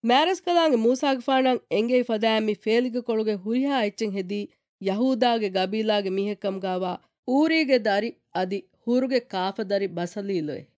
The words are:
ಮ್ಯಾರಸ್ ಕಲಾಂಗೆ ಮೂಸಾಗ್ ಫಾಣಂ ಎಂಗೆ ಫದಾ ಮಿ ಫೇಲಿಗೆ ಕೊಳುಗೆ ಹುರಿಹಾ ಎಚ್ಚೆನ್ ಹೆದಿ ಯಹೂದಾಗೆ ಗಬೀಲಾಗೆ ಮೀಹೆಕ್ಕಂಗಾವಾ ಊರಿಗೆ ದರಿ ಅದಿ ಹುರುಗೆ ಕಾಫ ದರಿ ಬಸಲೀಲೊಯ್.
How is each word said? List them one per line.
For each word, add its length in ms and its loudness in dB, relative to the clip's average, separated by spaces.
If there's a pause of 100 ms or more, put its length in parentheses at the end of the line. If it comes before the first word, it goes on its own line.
ಮ್ಯಾರಸ್ 360 4
ಕಲಾಂಗೆ 340 2
ಮೂಸಾಗ್ 460 2
ಫಾಣಂ 380 2 (120)
ಎಂಗೆ 320 2
ಫದಾ 360 0
ಮಿ 140 0
ಫೇಲಿಗೆ 480 0
ಕೊಳುಗೆ 320 -2
ಹುರಿಹಾ 500 0
ಎಚ್ಚೆನ್ 300 -4
ಹೆದಿ 360 -6 (320)
ಯಹೂದಾಗೆ 680 2
ಗಬೀಲಾಗೆ 600 0
ಮೀಹೆಕ್ಕಂಗಾವಾ 840 -4 (340)
ಊರಿಗೆ 580 2
ದರಿ 260 0 (240)
ಅದಿ 240 -2 (260)
ಹುರುಗೆ 340 0
ಕಾಫ 420 -6
ದರಿ 260 -2
ಬಸಲೀಲೊಯ್. 760 -6 (120)